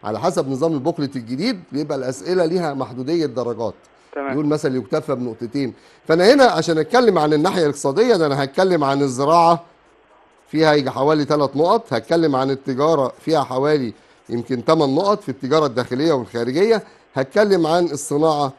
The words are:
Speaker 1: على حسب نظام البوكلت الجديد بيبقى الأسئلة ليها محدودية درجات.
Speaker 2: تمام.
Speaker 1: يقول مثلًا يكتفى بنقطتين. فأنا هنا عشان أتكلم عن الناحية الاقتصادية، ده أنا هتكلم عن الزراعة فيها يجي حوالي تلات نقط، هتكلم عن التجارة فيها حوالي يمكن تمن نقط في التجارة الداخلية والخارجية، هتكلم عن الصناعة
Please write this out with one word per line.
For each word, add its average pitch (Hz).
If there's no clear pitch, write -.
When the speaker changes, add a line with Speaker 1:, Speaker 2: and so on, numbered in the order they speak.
Speaker 1:
على 107
حسب 160
نظام 139
البوكلت 143
الجديد 143
بيبقى 147
الأسئلة 143
ليها 165
محدودية 131
درجات. 117
Speaker 2:
تمام. 139
Speaker 1:
يقول 147
مثلًا 147
يكتفى 147
بنقطتين. 123
فأنا 175
هنا 277
عشان 165
أتكلم 196
عن 151
الناحية 156
الاقتصادية، 151
ده 165
أنا 139
هتكلم 175
عن 139
الزراعة 160
فيها 156
يجي 135
حوالي 139
تلات 143
نقط، 180
هتكلم 156
عن 131
التجارة 139
فيها 151
حوالي 131
يمكن 120
تمن 151
نقط 202
في -
التجارة 139
الداخلية 127
والخارجية، 131
هتكلم 180
عن 170
الصناعة 147